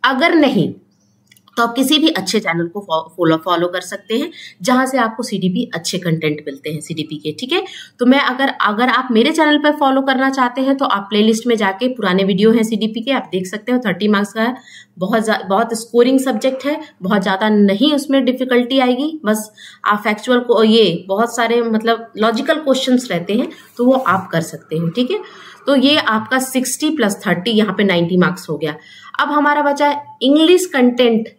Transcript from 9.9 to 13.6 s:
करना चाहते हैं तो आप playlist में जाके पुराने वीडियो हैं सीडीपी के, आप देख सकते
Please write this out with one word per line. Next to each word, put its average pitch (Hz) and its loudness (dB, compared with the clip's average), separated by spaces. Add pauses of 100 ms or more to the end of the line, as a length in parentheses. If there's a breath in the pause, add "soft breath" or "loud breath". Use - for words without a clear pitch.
करना 269 0
चाहते 262 -2
हैं 269 2
तो 277 -2
आप 202 -2
playlist 220 2
में 240 2
जाके 202 -2
पुराने 196 0
वीडियो 202 4
हैं 226 2
सीडीपी 220 -2
के, 269 -4
आप 262 -2
देख 185 -4
सकते 214 -8